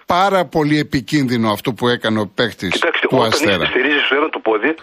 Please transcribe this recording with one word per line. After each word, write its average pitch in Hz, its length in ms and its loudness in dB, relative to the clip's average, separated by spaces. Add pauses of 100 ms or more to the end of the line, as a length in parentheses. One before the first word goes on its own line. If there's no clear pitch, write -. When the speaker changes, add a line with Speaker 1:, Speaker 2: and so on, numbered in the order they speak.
Speaker 1:
πάρα 185 380 2
πολύ 151 340 0
επικίνδυνο 127 720 0
αυτό 104 220 -2
που 120 160 -2
έκανε 110 320 0
ο 104 140 -2
παίκτης 107 380 -2
Speaker 2:
Κοιτάξτε, - 340 -2
Speaker 1:
του 131 100 0
Speaker 2:
όταν 117 160 2
Speaker 1:
Αστέρα. 98 320 0
Speaker 2:
στηρίζεις 139 440 0
το 131 60 2
ένα 151 140 0
το 160 100 -8
πόδι, 110 280 0
Speaker 1:
Δεν 160 160 0